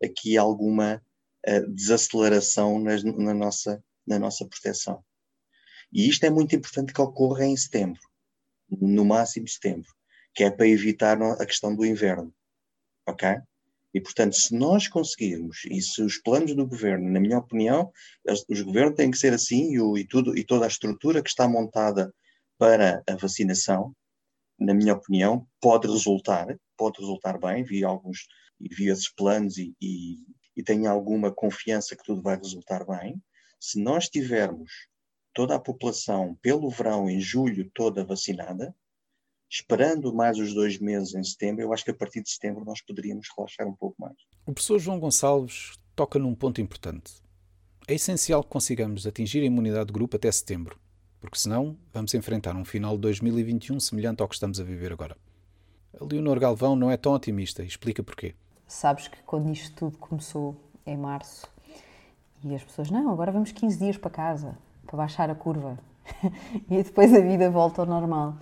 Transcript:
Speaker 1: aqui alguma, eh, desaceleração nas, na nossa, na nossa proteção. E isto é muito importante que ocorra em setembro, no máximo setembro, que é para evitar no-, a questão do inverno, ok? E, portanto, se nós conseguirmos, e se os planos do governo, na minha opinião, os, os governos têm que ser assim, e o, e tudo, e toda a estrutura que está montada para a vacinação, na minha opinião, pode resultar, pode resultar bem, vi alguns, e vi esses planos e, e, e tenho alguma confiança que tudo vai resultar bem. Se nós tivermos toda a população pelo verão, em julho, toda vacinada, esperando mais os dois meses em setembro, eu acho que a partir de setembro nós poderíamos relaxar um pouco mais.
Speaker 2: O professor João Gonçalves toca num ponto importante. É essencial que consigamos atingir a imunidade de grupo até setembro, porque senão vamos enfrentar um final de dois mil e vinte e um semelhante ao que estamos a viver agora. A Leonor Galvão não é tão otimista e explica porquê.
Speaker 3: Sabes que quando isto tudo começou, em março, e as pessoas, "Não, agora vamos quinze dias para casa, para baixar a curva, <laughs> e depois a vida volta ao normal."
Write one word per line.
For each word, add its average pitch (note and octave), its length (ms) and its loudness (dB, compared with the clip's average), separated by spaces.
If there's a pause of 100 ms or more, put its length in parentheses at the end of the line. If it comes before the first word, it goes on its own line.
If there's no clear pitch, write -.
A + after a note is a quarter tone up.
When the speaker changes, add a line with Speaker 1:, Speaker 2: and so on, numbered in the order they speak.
Speaker 1:
aqui A2 340 0
alguma, G#2+ 640 2 (440)
eh, G#2 160 4
desaceleração G#2 1200 2
nas, G#2+ 240 0
na G#2+ 300 0
nossa, G#2 480 -2 (240)
na G#2 140 0
nossa G2+ 260 -4
proteção. - 560 -6 (920)
E G#2+ 160 4
isto - 160 2
é D#3 40 8
muito D#3 260 4
importante C3+ 360 -2
que - 100 0
ocorra C3+ 440 2
em C#3 100 2
setembro, G2 460 -2 (680)
no G2 360 4
máximo A2 420 2
setembro, E2+ 420 -6 (440)
que G2+ 100 4
é G2 80 6
para A2+ 160 6
evitar G#2+ 500 6
no-, A2 160 2
a G#2 120 -4
questão G#2 280 -2
do A2 120 0
inverno, F#2+ 480 0 (760)
ok? F#2+ 300 0 (560)
E, F#2+ 80 -2
portanto, G#2 320 0
se - 220 0
nós E3 320 4
conseguirmos, F2+ 800 -4
e F#2+ 140 -4
se - 220 -4
os G#2+ 160 0
planos D3 380 0
do C#3 100 0
governo, G2+ 460 -2
na F#2+ 80 2
minha G#2+ 180 4
opinião, A#2+ 540 0 (360)
os, - 220 -2
os G2+ 140 -2
governos A#2+ 320 4
têm C#3 160 4
que B2+ 80 -2
ser C3 140 4
assim, B2+ 380 0
e B2+ 80 2
o, G#2+ 160 2
e G2+ 80 -2
tudo, B2 320 0
e G#2 80 -2
toda A#2 220 2
a - 20 0
estrutura C#3 540 0
que - 80 -6
está B2+ 180 2
montada G#2+ 640 0 (460)
para G#2+ 500 6
a G2 80 -2
vacinação, F#2+ 800 0 (680)
na G2+ 140 4
minha G#2 220 6
opinião, G2+ 500 0 (160)
pode A2+ 260 6
resultar, G2+ 720 0 (180)
pode A2 240 -2
resultar F#2+ 380 -6
bem, F#2+ 260 -2
vi G2 200 -4
alguns, F#2+ 420 -4 (340)
e F2+ 140 -14
vi G2 140 -2
esses G2 260 -2
planos G2+ 460 0
e, F2 200 -10
e, F2 360 -8 (420)
e - 60 -8
tenho G#2+ 260 0
alguma G#2 420 0
confiança G#2+ 640 -4
que - 80 -20
tudo F#2+ 200 -6
vai G2 120 0
resultar F#2 480 -10
bem. G2 380 -10 (380)
Se - 200 -6
nós C#3+ 300 0
tivermos G#2 640 -2 (640)
toda B2+ 180 0
a C3+ 60 0
população G#2 840 -4
pelo D3 260 0
verão, A2 400 0
em F#2 120 0
julho, G2 560 -2
toda G#2 280 0
vacinada, F#2+ 720 -8 (760)
esperando C#3+ 600 0
mais A2+ 280 2
os G#2 120 -4
dois G#2 280 0
meses G2+ 340 -4
em F#2 100 -6
setembro, G#2 380 -6
eu A2 120 -2
acho A2 100 -6
que - 80 -6
a G#2+ 40 -4
partir G#2 280 -8
de - 80 -12
setembro G#2 340 -8
nós G#2+ 160 -12
poderíamos G#2 460 -10 (100)
relaxar G2+ 300 -8
um F#2+ 60 -10
pouco - 260 -10
mais. - 160 -16 (320)
Speaker 2:
O D3 40 -8
professor G#3 280 0
João F3+ 200 -4
Gonçalves C#3 760 0 (180)
toca D3 220 0
num C3+ 160 0
ponto B2 260 -2
importante. - 540 -10 (760)
É C#3 60 0
essencial D#3 500 0
que - 60 -10
consigamos G#2+ 560 -4
atingir A2 360 -2
a C#3+ 40 2
imunidade A2 420 2
de G#2 60 -10
grupo A2+ 220 -2
até A2 160 2
setembro, F2 480 -6 (420)
porque - 160 -12
senão C3+ 400 -2 (140)
vamos A2 240 -6
enfrentar G#2+ 400 -4
um F#2 100 -6
final G#2 300 -4
de G#2 60 -4
dois G#2 180 0
mil A#2 180 0
e A#2 60 0
vinte A2+ 240 -4
e C3+ 60 -4
um C#3 60 -2
semelhante A2+ 440 -2
ao G2 40 -2
que - 60 -8
estamos G2 260 -6
a F#2+ 40 -6
viver F2+ 280 -8
agora. E2 240 -12 (840)
A - 40 -12
Leonor D3 360 0
Galvão B2+ 360 2
não B2+ 140 2
é C3 80 0
tão C#3+ 160 2
otimista G2+ 500 -4
e F2 40 -10
explica - 340 -6
porquê. - 320 -10 (340)
Speaker 3:
Sabes - 400 -2
que - 140 -20
quando D#3 300 -4
isto - 240 -10
tudo D#3 240 -8
começou, D3 560 -8 (280)
em D3 140 -10
março, C#3+ 500 -10 (960)
e C#3+ 120 -8
as C3 80 -10
pessoas, D3 260 -10
"Não, B3 220 0
agora F3 200 -2
vamos G#3 200 0
quinze G#3 260 -2
dias G3 200 -2
para F3 120 -8
casa, D3+ 480 -6 (300)
para D3 100 -10
baixar D#3 320 -2
a D#3 60 -4
curva, D3 420 -6 (260)
<laughs> - 680 -6
e F#3 100 2
depois G3+ 320 8
a G#3+ 80 12
vida F3+ 300 4
volta E3+ 320 2
ao - 20 0
normal." E3 560 -2